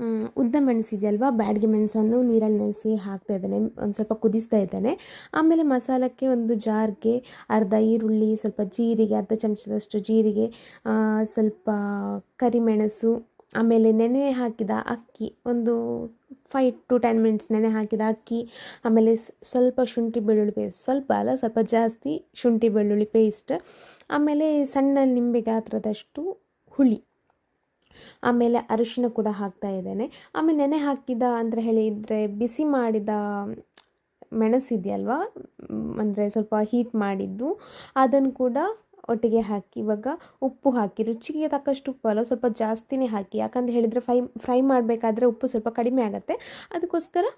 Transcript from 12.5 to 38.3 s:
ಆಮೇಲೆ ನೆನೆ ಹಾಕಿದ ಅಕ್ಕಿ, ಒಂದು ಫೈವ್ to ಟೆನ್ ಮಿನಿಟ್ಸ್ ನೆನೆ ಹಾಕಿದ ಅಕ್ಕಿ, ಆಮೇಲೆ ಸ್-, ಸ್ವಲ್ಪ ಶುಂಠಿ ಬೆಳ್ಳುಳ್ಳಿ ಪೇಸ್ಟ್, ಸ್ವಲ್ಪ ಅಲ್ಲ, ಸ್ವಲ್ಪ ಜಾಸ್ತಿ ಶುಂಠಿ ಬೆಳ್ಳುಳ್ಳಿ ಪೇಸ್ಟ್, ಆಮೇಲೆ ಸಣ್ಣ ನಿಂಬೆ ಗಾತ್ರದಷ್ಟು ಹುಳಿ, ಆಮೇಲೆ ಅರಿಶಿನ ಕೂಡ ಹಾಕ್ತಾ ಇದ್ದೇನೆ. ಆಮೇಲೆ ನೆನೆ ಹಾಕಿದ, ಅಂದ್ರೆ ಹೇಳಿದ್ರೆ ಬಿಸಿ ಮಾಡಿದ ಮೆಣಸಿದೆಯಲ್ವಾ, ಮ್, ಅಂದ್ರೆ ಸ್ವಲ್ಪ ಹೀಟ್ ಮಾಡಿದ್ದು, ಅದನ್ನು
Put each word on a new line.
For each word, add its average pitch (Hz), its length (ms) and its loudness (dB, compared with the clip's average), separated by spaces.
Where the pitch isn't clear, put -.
ಆಮೇಲೆ 226 360 6
ನೆನೆ 247 400 2
ಹಾಕಿದ 233 380 -2
ಅಕ್ಕಿ, 233 460 -10
ಒಂದು 233 640 -2
ಫೈವ್ 254 260 2
to 247 120 2
ಟೆನ್ 226 220 2
ಮಿನಿಟ್ಸ್ 220 280 0
ನೆನೆ 220 160 2
ಹಾಕಿದ 220 400 -2
ಅಕ್ಕಿ, 233 420 -4
ಆಮೇಲೆ 226 300 4
ಸ್-, - 160 -6
ಸ್ವಲ್ಪ 254 380 2
ಶುಂಠಿ 233 380 -2
ಬೆಳ್ಳುಳ್ಳಿ 214 340 2
ಪೇಸ್ಟ್, 208 300 -6
ಸ್ವಲ್ಪ 269 340 -2
ಅಲ್ಲ, 226 180 0
ಸ್ವಲ್ಪ 226 240 -2
ಜಾಸ್ತಿ 226 760 0
ಶುಂಠಿ 226 360 2
ಬೆಳ್ಳುಳ್ಳಿ 208 360 2
ಪೇಸ್ಟ್, 220 460 2
ಆಮೇಲೆ 294 560 2
ಸಣ್ಣ 277 400 2
ನಿಂಬೆ 240 360 2
ಗಾತ್ರದಷ್ಟು 226 960 -4
ಹುಳಿ, 254 340 2
ಆಮೇಲೆ 240 340 2
ಅರಿಶಿನ 233 500 -2
ಕೂಡ 226 220 -2
ಹಾಕ್ತಾ 202 400 -6
ಇದ್ದೇನೆ. 190 420 -6
ಆಮೇಲೆ 311 220 2
ನೆನೆ 285 200 2
ಹಾಕಿದ, 269 460 -2
ಅಂದ್ರೆ 226 240 -2
ಹೇಳಿದ್ರೆ 220 680 0
ಬಿಸಿ 233 360 -2
ಮಾಡಿದ 226 460 0
ಮೆಣಸಿದೆಯಲ್ವಾ, 220 1000 -2
ಮ್, 220 280 -6
ಅಂದ್ರೆ 208 300 -2
ಸ್ವಲ್ಪ 214 260 -2
ಹೀಟ್ 233 400 0
ಮಾಡಿದ್ದು, 202 640 -4
ಅದನ್ನು 269 360 2